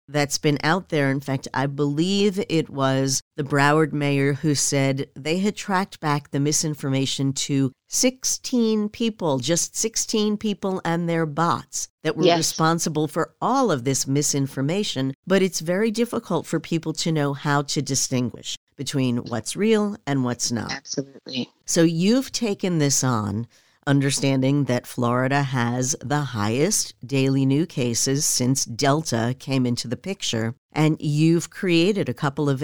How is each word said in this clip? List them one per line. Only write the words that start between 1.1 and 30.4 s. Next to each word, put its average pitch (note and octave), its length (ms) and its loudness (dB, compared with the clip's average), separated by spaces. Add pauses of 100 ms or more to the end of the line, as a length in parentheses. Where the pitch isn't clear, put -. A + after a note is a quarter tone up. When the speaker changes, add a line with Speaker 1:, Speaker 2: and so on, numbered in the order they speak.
Speaker 1:
fact, C3+ 320 -4
I C3 140 0
believe F3 840 0
it D#3+ 200 0
was C3+ 520 0 (160)
the D3 80 -2
Broward C#3+ 480 4
mayor C#3+ 400 2
who D3 220 0
said C#3 600 0
they D3+ 220 -2
had G#3 180 0
tracked - 460 -4
back D3 300 -2
the C#3 100 0
misinformation C#3+ 920 0 (160)
to C3+ 240 2 (160)
sixteen A3+ 1040 0
people, F#3 500 -2
just D#3+ 380 -2
sixteen G#3+ 580 0
people G3 480 -4
and E3+ 240 -2
their E3 180 0
bots D#3 640 -2 (160)
that - 140 -2
were E3 80 4
Speaker 2:
Yes. E3+ 140 6
Speaker 1:
responsible D#3+ 680 0
for - 340 -4
all A#3+ 300 2
of B2 140 0
this C3 200 0
misinformation. C#3 1080 0 (120)
But F#3+ 160 4
it's F#3 200 0
very F#3+ 300 0
difficult A3+ 540 -2
for E3 140 -2
people D#3+ 340 -2
to - 200 -2
know C#3+ 200 0
how C#3+ 280 0
to C#3+ 200 -2
distinguish C3 760 -2 (180)
between C3 480 -2
what's - 320 -6
real G#3 500 2
and C3+ 180 0
what's B2 280 -2
not. A2+ 200 -4
Speaker 2:
Absolutely. - 800 -8 (160)
Speaker 1:
So - 160 2
you've F3+ 500 4
taken G3 460 -2
this C#3+ 260 2
on, A2 440 0 (400)
understanding C#3 800 2
that B2 200 0
Florida B2+ 560 0
has B2+ 580 0
the D3 200 -2
highest B2 760 0 (120)
daily C3+ 380 2
new C#3 220 4
cases B2+ 580 -2
since B2+ 420 0
Delta B2+ 720 0
came C3+ 260 0
into A#2+ 220 -2
the A#2+ 100 -6
picture, A#2+ 560 -4 (180)